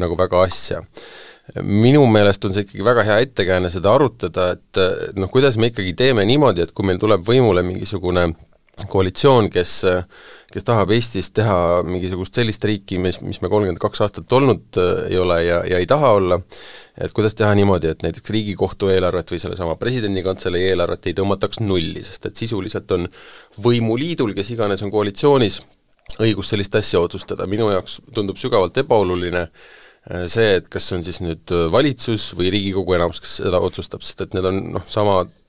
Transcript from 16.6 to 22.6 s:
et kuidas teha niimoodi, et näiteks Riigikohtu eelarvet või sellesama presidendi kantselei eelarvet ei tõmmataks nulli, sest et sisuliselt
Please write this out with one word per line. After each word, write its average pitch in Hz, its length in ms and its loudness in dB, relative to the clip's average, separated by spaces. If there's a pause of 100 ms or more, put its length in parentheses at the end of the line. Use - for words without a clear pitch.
et 90 160 -8
kuidas 107 220 0
teha 104 180 2
niimoodi, 92 380 4
et - 100 -8
näiteks 85 320 -6
Riigikohtu 98 560 -2
eelarvet 90 400 0
või 87 80 -4
sellesama 87 400 -6
presidendi 104 460 -4
kantselei 92 420 -2
eelarvet 87 400 -2
ei 80 80 -4
tõmmataks 98 480 -2
nulli, 82 400 -2
sest - 240 -12
et - 160 -8
sisuliselt 95 540 -6